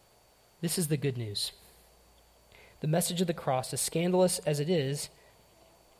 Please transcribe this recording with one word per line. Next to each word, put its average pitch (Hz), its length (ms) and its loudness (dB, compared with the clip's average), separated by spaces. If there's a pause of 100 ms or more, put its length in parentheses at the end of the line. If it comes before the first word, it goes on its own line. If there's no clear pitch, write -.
(600)
This 165 160 -2
is 175 100 0
the 151 100 0
good 127 200 -2
news. 107 340 -6 (1300)
The - 80 -2
message 170 340 2
of 180 60 2
the 170 60 0
cross, 135 400 -2
as 135 80 -2
scandalous 180 580 2
as 151 200 0
it 147 100 -2
is, 143 400 0 (920)